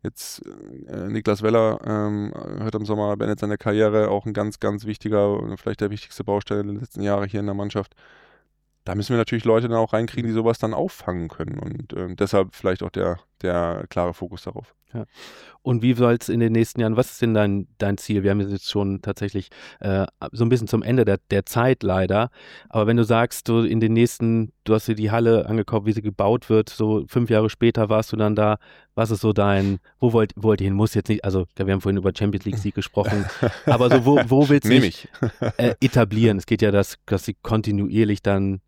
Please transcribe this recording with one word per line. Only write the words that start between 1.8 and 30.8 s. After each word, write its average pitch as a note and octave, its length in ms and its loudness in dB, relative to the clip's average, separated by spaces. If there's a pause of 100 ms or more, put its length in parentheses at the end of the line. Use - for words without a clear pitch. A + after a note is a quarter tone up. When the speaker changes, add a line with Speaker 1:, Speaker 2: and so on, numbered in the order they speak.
Speaker 1:
ähm, G#2 480 -4 (280)
hört A2 160 -6
im G#2+ 100 -4
Sommer, G#2 300 -2
beendet G#2+ 240 -2
seine G#2 180 -4
Karriere, G#2+ 500 2
auch G2+ 160 0
ein A2 100 -8
ganz, G#2 260 -4
ganz G#2 260 -4
wichtiger, G#2 520 0 (180)
vielleicht - 240 -8
der G2+ 100 -2
wichtigste - 320 -12
Baustein G2+ 460 -2
der G2+ 120 -8
letzten G#2 220 -12
Jahre G2+ 240 -2
hier G2+ 140 -6
in G#2 60 -6
der G2+ 80 -6
Mannschaft. G2+ 400 -6 (880)
Da F#2 100 -6
müssen G2+ 200 -4
wir A#2 40 2
natürlich A#2 260 -2
Leute A2+ 240 4
dann A2+ 100 0
auch A2+ 160 0
reinkriegen, A#2 340 -2
die A2+ 60 -2
sowas A2+ 240 0
dann A2 140 -4
auffangen - 560 -6
können - 300 -10
und, - 360 -12
ähm, F#2 200 -8
deshalb G2 400 0
vielleicht F#2 300 -4
auch F#2+ 60 -8
der, F2+ 280 -4 (240)
der F2 480 -2
klare F2 240 -2
Fokus F2+ 300 -14
darauf. - 320 -14 (180)
Speaker 2:
Ja. A2+ 100 -8 (580)
Und A#2+ 200 0
wie B2 120 4
soll's A#2+ 340 2
in F#2 100 0
den A#2 140 2
nächsten A2+ 280 0
Jahren, A2 160 0
was B2 140 0
ist - 120 -10
denn A#2 120 0
dein, G2+ 320 0 (120)
dein G2+ 200 -2
Ziel? G#2 240 -2
Wir G2+ 80 2
haben G2+ 100 2
jetzt G2 300 -4
schon G2 320 -2
tatsächlich, G2+ 460 -6 (320)
äh, G2 260 0 (240)
so A#2 140 0
ein A#2 40 2
bisschen A2+ 200 0
zum A2+ 160 -2
Ende B2+ 200 2
der, G2 140 2 (140)
der G2+ 120 0
Zeit B2 380 0
leider, F#2+ 480 0 (380)
aber G#2+ 180 0
wenn A#2 100 2
du A#2 60 4
sagst, A#2 460 0
so A2+ 160 2
in A2+ 160 0
den A2 120 2
nächsten, A2+ 600 2 (100)
du A2 120 2
hast G#2+ 120 0
dir A2+ 80 0
die G#2+ 160 -2
Halle A2+ 360 4
angekauft, G#2+ 400 -2
wie A2 60 0
sie A2 100 -2
gebaut G#2 460 -2
wird, A2 220 2
so G#2+ 380 0
fünf A#2+ 200 0
Jahre A2 220 2
später A#2 380 2
warst A2 240 0
du A2+ 40 -6
dann G#2+ 200 2
da, G#2+ 220 2 (360)
was A2+ 160 0
ist G#2+ 120 -2
so A2 100 4
dein, G2 480 2 (180)
wo A#2+ 140 2
wollt, A2 240 2
wollt G#2+ 240 2
ihr G2 80 0
hin? G2 60 0
Muss G#2+ 200 2